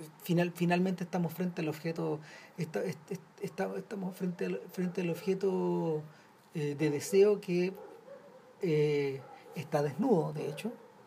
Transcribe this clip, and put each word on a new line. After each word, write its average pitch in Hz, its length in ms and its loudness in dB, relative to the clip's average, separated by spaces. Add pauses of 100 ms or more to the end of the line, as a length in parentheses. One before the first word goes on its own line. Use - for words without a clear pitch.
(240)
final-, 175 300 4
finalmente 180 520 2
estamos 175 260 0
frente 180 300 -4
al 156 80 0
objeto, 160 500 -2 (380)
esta-, 170 260 -4
est-, - 280 -6
est-, 185 100 -6 (200)
esta-, 190 360 -4
estamos 190 360 -6
frente 185 340 -2
al, 180 120 -2 (140)
frente 180 260 0
al 170 100 0
objeto, 175 920 0 (500)
eh, 147 240 -2
de 151 120 4
deseo 196 500 6
que, 180 320 0 (920)
eh, 147 600 2 (340)
está 151 280 0
desnudo, 151 500 2
de 151 160 -4
hecho, 220 240 -6 (340)